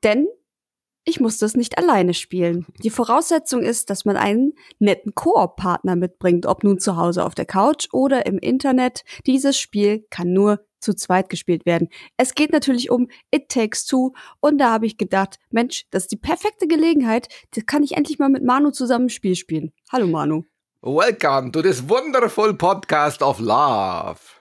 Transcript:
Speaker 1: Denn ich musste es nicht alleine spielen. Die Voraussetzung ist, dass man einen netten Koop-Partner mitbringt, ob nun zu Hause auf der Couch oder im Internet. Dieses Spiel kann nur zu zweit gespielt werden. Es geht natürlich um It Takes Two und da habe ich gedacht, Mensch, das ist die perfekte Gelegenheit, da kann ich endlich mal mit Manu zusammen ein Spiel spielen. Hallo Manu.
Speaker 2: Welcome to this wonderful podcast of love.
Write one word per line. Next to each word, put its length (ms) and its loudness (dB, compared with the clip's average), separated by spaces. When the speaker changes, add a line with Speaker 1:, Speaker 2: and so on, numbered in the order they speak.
Speaker 1:
Denn 200 2
ich 160 -4
musste 260 0
es 100 -4
nicht 220 -2
alleine 360 2
spielen. 520 -2
Die 100 0
Voraussetzung 720 0
ist, 260 -4
dass 160 -6
man 100 2
einen 380 0
netten 340 2
Koop-Partner 840 0
mitbringt, 480 0
ob 180 -2
nun 160 2
zu 160 -2
Hause 300 0
auf 100 -8
der 100 -4
Couch 460 0
oder 340 0
im 120 -2
Internet. 640 0
Dieses 340 2
Spiel 520 -2
kann 200 -4
nur 300 2
zu 160 -2
zweit 340 0
gespielt 380 -4
werden. 220 0
Es 160 0
geht 180 0
natürlich 380 0
um 180 0
It 200 -2
Takes 360 -2
Two 280 0
und 180 2
da 140 4
habe 160 0
ich 100 -6
gedacht, 400 -2
Mensch, 400 -2
das 140 -2
ist 60 -10
die 60 -6
perfekte 500 -4
Gelegenheit, 600 2
da 60 -4
kann 220 0
ich 140 -4
endlich 200 -4
mal 120 2
mit 140 2
Manu 280 2
zusammen 340 0
ein 40 0
Spiel 260 -2
spielen. 380 -6
Hallo 160 0
Manu. 380 -2
Speaker 2:
Welcome 680 0
to 100 -2
this 260 0
wonderful 680 0
podcast 680 0
of 180 2
love. 800 0